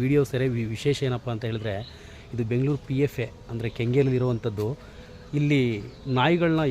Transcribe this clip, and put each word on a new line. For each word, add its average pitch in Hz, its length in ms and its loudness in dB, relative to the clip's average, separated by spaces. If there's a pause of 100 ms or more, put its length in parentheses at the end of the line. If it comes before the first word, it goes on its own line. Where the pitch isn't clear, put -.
ವಿಡಿಯೋ 139 220 4
ಸೆರೆ 131 240 0
ವಿ-, 117 160 0
ವಿಶೇಷ 113 440 0
ಏನಪ್ಪ 120 220 -4
ಅಂತ 113 180 -4
ಹೇಳಿದ್ರೆ, 110 260 -2 (600)
ಇದು 117 180 0
ಬೆಂಗಳೂರು 135 340 2
ಪಿ 135 100 -2 (100)
ಎಫ್ - 140 -4
ಎ, 113 60 -2 (240)
ಅಂದರೆ 113 180 -4
ಕೆಂಗೇರಿಯಲ್ಲಿರುವಂಥದ್ದು. 123 1080 2 (600)
ಇಲ್ಲಿ 147 240 4 (440)
ನಾಯಿಗಳನ್ನ 160 640 4